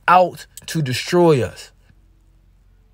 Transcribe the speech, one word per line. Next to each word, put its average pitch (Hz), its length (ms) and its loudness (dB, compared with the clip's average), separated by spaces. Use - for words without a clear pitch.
out 180 400 2
to 160 160 -6
destroy 151 600 0
us. - 300 -12